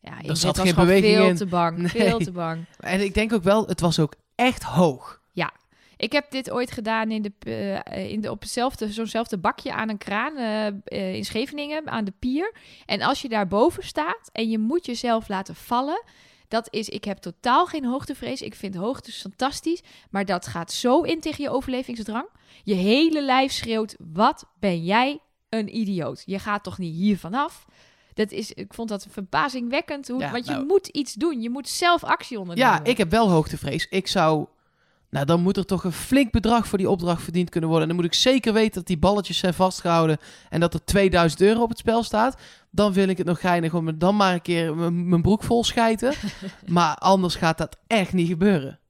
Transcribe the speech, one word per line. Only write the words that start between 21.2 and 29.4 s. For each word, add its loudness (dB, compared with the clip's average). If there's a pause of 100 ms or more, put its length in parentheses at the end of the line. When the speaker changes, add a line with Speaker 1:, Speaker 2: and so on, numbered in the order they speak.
Speaker 1:
je -4
overlevingsdrang. -6 (380)
Je 0
hele 4
lijf 2
schreeuwt, -4 (180)
"Wat 2 (140)
ben 0
jij 0 (300)
een -4
idioot? -4
Je -6
gaat -4
toch -12
niet -8
hier 2
vanaf?" -6 (480)
Dat -2
is, -8
ik -14
vond -10
dat -8
verbazingwekkend, -4